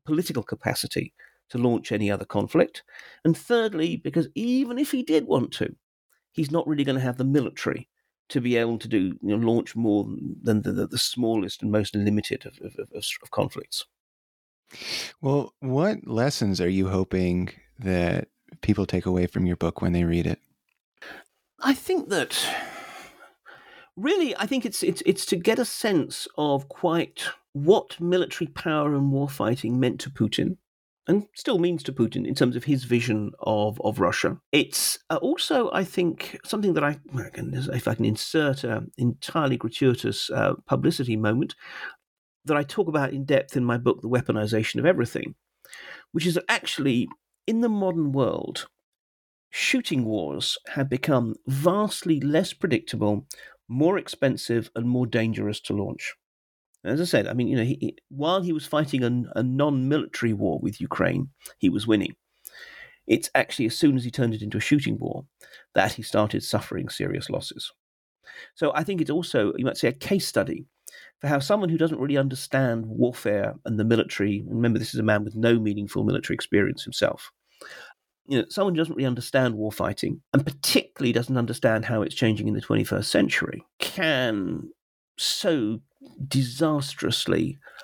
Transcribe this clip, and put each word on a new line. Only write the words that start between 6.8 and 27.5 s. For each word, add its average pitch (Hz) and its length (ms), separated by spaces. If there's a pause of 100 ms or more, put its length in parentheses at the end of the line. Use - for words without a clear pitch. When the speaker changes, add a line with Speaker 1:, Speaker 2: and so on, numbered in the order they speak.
Speaker 1:
gonna 135 160
have 127 180
the 131 60
military 135 640 (420)
to 139 100
be 120 160
able 117 220
to 113 80
do, 95 360
you 104 140
know, 117 80
launch 117 300
more 107 320 (360)
than 107 200
the, 95 80
the, 98 160
the 127 120
smallest 113 640
and 107 100
most 104 240
limited 104 500
of, - 180
of, - 140
of, - 260 (180)
of - 100
conflicts. - 540 (1300)
Speaker 2:
Well, 139 380
what 143 480
lessons 113 540
are 87 80
you 95 200
hoping 92 640 (300)
that 87 480 (340)
people 101 240
take 90 200
away 90 200
from 92 200
your 87 100
book - 260
when 87 100
they 87 120
read 85 240
it? 82 100 (1200)
Speaker 1:
I 269 160
think 359 360
that 170 280 (1600)
really, 302 400
I 208 100
think 254 180
it's, - 200
it's, - 200
it's - 220
to 196 100
get 196 220
a 247 60
sense - 640 (100)
of 143 300
quite - 560 (280)